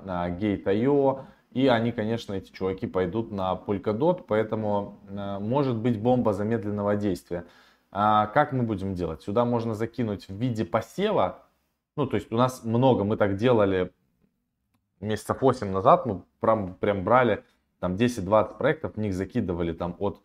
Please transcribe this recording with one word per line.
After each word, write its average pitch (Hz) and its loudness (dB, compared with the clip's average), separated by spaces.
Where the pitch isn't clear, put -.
э, 87 -4
Gate 101 -2
I 120 2
O. 135 2
И 131 2
они, 117 2
конечно, 110 -4
эти 95 -8
чуваки 95 -4
пойдут 92 -2
на 92 -2
Polkadot, 110 -2
поэтому, 107 -2
э, 98 -8
может 127 0
быть 110 -2
бомба 120 2
замедленного 104 -2
действия. 90 -4
А 107 2
как 147 2
мы 127 0
будем 98 -2
делать? 82 -4
Сюда 107 0
можно 117 -2
закинуть 110 -6
в 95 -12
виде 110 -2
посева. 170 -2
Ну, 143 -2
то 117 -2
есть - -4
у 113 -2
нас 123 0
много, 117 4
мы 104 0
так 101 2
делали 98 2
месяцев 104 -4
восемь 123 2
назад, 123 4
мы 95 -4
прям, 107 0
прям 98 0
брали 113 4
там 90 -2
десять-двадцать 107 2
проектов, 127 -2
в - -8
них 104 -2
закидывали 90 -2
там 87 -6
от, 101 -4